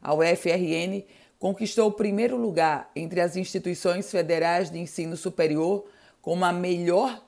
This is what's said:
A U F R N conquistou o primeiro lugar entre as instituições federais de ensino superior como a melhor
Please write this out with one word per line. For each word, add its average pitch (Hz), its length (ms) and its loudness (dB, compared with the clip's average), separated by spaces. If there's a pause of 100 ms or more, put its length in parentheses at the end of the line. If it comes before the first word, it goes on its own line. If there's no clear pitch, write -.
A 147 140 0
U 156 80 2
F 175 260 2
R 170 240 2
N 185 320 -2 (320)
conquistou 208 520 0
o 202 40 2
primeiro 208 440 0
lugar 160 580 0
entre 165 260 -2
as 175 160 0
instituições 180 760 -2
federais 170 580 2
de 160 80 -8
ensino 165 380 -6
superior 165 680 0 (360)
como 175 220 0
a 175 80 2
melhor 180 760 0